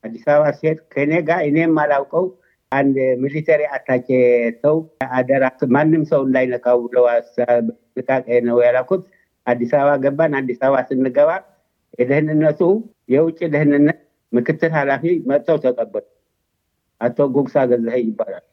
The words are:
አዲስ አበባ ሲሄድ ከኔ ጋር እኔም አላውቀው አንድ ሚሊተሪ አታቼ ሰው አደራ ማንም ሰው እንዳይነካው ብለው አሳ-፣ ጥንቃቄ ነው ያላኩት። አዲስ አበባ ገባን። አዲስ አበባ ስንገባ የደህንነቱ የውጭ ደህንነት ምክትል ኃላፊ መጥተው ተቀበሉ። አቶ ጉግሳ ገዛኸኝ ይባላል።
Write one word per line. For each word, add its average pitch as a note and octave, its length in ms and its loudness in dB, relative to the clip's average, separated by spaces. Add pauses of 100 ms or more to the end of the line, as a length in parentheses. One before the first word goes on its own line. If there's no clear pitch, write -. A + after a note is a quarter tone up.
አዲስ A2+ 220 -12
አበባ D3 260 2
ሲሄድ D#3+ 280 -4 (100)
ከኔ C#3+ 220 -2 (100)
ጋር E3 220 -2
እኔም D#3+ 340 0
አላውቀው D3 480 -2 (460)
አንድ C#3 240 0 (220)
ሚሊተሪ D3 440 0 (100)
አታቼ B2+ 360 -4 (480)
ሰው D3+ 200 2 (340)
አደራ B2+ 340 0 (260)
ማንም D#3 360 2
ሰው D3+ 160 0
እንዳይነካው B2+ 600 0
ብለው B2 260 2
አሳ-፣ A#2+ 400 -2 (440)
ጥንቃቄ B2+ 360 -4 (140)
ነው A#2+ 200 0
ያላኩት። B2+ 420 0 (440)
አዲስ A#2+ 260 -2
አበባ C#3+ 180 2 (100)
ገባን። D3 340 0
አዲስ B2+ 240 -4
አበባ C3+ 240 2
ስንገባ C3+ 480 0 (640)
የደህንነቱ D3+ 680 0 (480)
የውጭ D#3+ 300 0 (100)
ደህንነት D3 500 2 (340)
ምክትል D#3 380 -2
ኃላፊ C#3 320 -2 (220)
መጥተው D3 340 0
ተቀበሉ። A2+ 460 -4 (960)
አቶ A#2+ 160 -4 (120)
ጉግሳ C3 260 -2 (120)
ገዛኸኝ A#2+ 380 0
ይባላል። G#2 480 -6